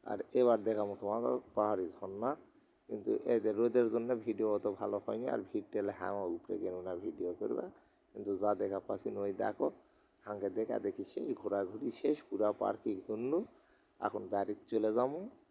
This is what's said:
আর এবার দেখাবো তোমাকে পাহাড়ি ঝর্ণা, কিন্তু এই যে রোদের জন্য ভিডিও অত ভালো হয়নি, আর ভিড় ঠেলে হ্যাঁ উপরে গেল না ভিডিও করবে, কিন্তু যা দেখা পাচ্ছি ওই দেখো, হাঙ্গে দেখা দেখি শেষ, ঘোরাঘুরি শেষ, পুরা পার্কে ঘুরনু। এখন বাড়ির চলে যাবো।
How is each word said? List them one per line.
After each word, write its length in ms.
আর 80
এবার 180
দেখাবো 340
তোমাকে 280
পাহাড়ি 280
ঝর্ণা, 360
কিন্তু 220
এই 120
যে 160
রোদের 340
জন্য 160
ভিডিও 300
অত 100
ভালো 260
হয়নি, 280
আর 160
ভিড় 220
ঠেলে 280
হ্যাঁ 140
উপরে 260
গেল 120
না 60
ভিডিও 340
করবে, 260
কিন্তু 200
যা 100
দেখা 260
পাচ্ছি 200
ওই 160
দেখো, 260
হাঙ্গে 320
দেখা 280
দেখি 180
শেষ, 140
ঘোরাঘুরি 480
শেষ, 160
পুরা 220
পার্কে 300
ঘুরনু। 340
এখন 220
বাড়ির 260
চলে 260
যাবো। 220